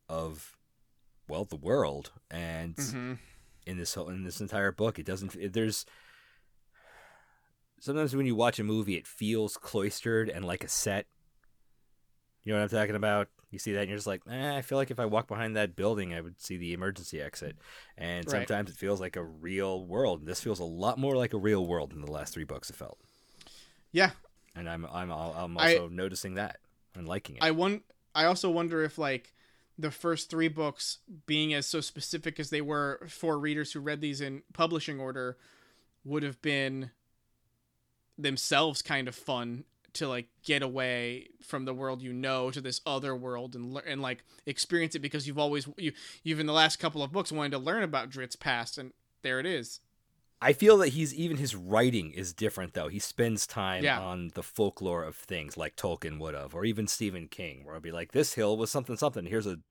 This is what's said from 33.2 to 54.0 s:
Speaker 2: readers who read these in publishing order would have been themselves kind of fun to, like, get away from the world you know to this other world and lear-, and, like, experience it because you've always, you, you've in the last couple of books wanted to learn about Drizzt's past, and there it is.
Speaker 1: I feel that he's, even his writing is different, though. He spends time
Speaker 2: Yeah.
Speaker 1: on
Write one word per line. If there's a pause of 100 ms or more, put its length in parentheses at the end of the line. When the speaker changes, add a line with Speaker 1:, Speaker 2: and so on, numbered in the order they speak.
Speaker 2:
readers
who
read
these
in (120)
publishing
order (680)
would
have
been (1300)
themselves
kind
of
fun (300)
to,
like, (140)
get
away (140)
from
the
world
you
know
to
this
other
world
and
lear-,
and,
like, (200)
experience
it
because
you've
always, (100)
you, (300)
you've
in
the
last
couple
of
books
wanted
to
learn
about
Drizzt's
past,
and (300)
there
it
is. (580)
Speaker 1:
I
feel
that
he's,
even
his
writing
is
different,
though.
He
spends
time
Speaker 2:
Yeah.
Speaker 1:
on